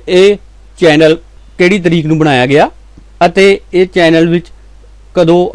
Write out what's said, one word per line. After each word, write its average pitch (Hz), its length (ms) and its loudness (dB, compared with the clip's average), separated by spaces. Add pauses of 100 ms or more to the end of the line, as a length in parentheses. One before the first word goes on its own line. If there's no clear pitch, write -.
ਇਹ 190 280 2 (420)
ਚੈਨਲ 160 380 2 (420)
ਕਿਹੜੀ 185 200 0
ਤਰੀਕ 170 280 -4
ਨੂੰ 156 120 -2
ਬਣਾਇਆ 135 280 0
ਗਿਆ 151 220 0 (580)
ਅਤੇ 190 180 0 (300)
ਇਹ 185 200 0
ਚੈਨਲ 165 340 0
ਵਿੱਚ 170 180 -4 (680)
ਕਦੋਂ 175 240 0 (160)